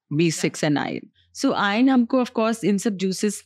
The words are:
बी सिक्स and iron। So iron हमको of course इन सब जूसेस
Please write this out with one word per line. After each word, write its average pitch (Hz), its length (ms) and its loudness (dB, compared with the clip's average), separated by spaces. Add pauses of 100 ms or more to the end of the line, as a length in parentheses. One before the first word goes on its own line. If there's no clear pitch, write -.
(120)
बी 160 180 2
सिक्स - 340 -4
and 151 140 2
iron। - 260 -6 (320)
So - 80 -4
iron 214 440 2
हमको 254 360 2
of 233 60 -6
course 220 340 -2
इन 202 140 2
सब 202 180 -2
जूसेस 190 500 -2